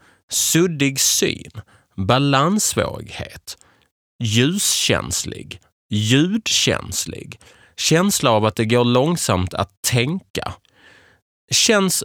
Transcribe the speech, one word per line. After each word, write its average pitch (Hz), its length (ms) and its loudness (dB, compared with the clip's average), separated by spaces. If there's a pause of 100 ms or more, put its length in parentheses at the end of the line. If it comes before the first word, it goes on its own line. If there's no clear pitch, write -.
(300)
suddig 143 720 0
syn, - 520 -2 (440)
balanssvårighet, 139 1600 0 (640)
ljuskänslig, - 1400 -2 (280)
ljudkänslig, 123 1500 -2 (380)
känsla 170 540 2
av 107 140 4
att 110 100 0
det 117 100 0
går 120 180 2
långsamt 120 720 0
att 95 180 -4 (160)
tänka. 127 640 -2 (960)
Känns 196 540 2